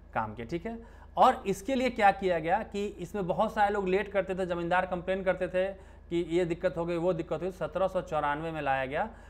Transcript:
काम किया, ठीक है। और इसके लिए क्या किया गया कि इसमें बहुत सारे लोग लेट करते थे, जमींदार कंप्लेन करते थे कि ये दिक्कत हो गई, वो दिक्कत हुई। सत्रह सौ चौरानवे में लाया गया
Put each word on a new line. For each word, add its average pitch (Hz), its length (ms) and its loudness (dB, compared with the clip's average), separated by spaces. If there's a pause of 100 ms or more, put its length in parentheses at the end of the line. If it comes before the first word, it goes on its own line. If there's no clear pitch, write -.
(140)
काम 113 200 -2
किया, 113 120 -8
ठीक 170 200 -6
है। 226 120 -8 (380)
और 254 300 6
इसके 196 280 -2
लिए 254 160 2
क्या 214 220 6
किया 185 260 0
गया 170 260 0
कि 202 220 -4
इसमें 185 400 -6
बहुत 202 280 0
सारे 208 180 4
लोग 202 160 0
लेट 202 240 2
करते 190 220 0
थे, 185 120 -2
जमींदार 175 400 0
कंप्लेन 185 380 -4
करते 185 240 0
थे 185 180 0 (420)
कि 175 220 0
ये 175 160 4
दिक्कत 170 300 -2
हो 165 100 -2
गई, 175 100 -2
वो 170 160 2
दिक्कत 160 280 -4
हुई। 180 120 -4
सत्रह 180 360 -2
सौ 185 140 -2
चौरानवे 151 480 -2
में 156 120 -6
लाया 135 240 0
गया 160 220 -2 (220)